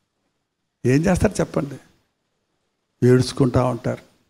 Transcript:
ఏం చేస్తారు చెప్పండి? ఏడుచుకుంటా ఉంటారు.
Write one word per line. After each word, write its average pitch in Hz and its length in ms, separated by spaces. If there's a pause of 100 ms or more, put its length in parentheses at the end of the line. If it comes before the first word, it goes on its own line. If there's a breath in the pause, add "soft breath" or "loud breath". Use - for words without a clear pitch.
(840)
ఏం 139 200
చేస్తారు 190 340
చెప్పండి? 151 360 (1300)
ఏడుచుకుంటా 127 560
ఉంటారు. 123 360 (300)